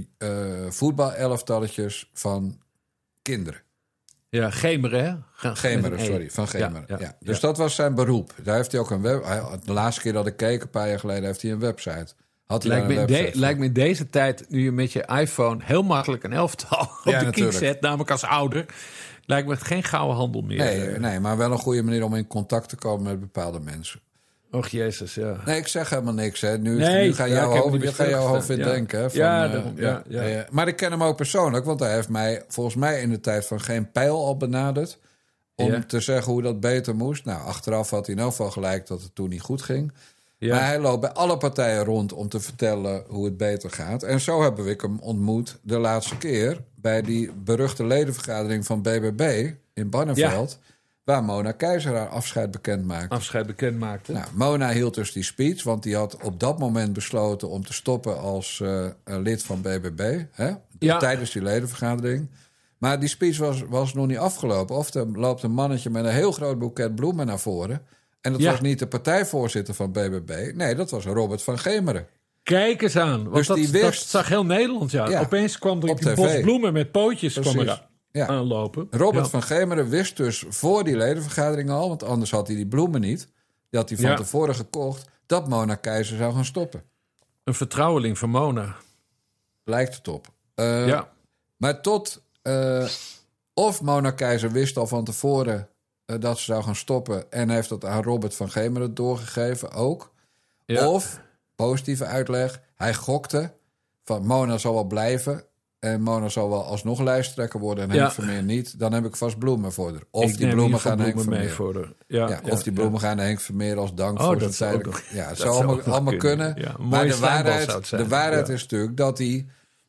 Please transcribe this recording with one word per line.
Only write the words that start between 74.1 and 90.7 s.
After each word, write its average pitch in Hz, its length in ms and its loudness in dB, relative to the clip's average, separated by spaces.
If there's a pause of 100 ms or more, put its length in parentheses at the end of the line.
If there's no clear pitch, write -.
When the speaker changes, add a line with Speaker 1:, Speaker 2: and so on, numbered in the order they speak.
Speaker 2:
heel 196 160 4
Nederland, 202 460 2
ja. 120 180 2
Speaker 1:
Ja. 175 120 2
Speaker 2:
Opeens 202 380 2
kwam 185 240 0
er 165 60 2
Speaker 1:
Op 160 100 2
Speaker 2:
die 151 100 0
Speaker 1:
T - 20 6
V. 139 60 4
Speaker 2:
bos 160 240 6
bloemen 220 320 4
met 156 200 0
pootjes 208 460 2
kwam 135 160 4
Speaker 1:
Precies. 120 180 2
Speaker 2:
er - 140 -6 (240)
Speaker 1:
Ja. 143 160 0
Speaker 2:
aanlopen. 123 640 0
Speaker 1:
Robert 139 340 4
Speaker 2:
Ja. 131 60 -2
Speaker 1:
van 127 120 0
Gemeren 160 460 2
wist 185 280 0
dus 120 320 -2
voor 180 360 2
die 147 120 2
ledenvergadering 147 760 0
al, 151 180 0
want 160 140 -4
anders 117 280 0
had 104 160 2
hij 107 100 -2
die 104 100 -2
bloemen 147 340 2
niet, 107 280 -2 (420)
die 120 100 0
had 110 80 -2
hij 110 100 -4
van 127 120 4
Speaker 2:
Ja. 143 60 4
Speaker 1:
tevoren 139 380 0
gekocht, 131 520 -6 (200)
dat 170 220 0
Mona 113 260 0
Keizer 110 420 -2
zou 117 180 0
gaan 131 100 2
stoppen. - 380 -6 (640)
Speaker 2:
Een 127 100 -2
vertrouweling 135 640 2
van 117 120 0
Mona. 117 440 0 (920)
Speaker 1:
Lijkt 127 320 0
het - 120 -12
op. 73 180 -10 (280)
Eh, 117 340 2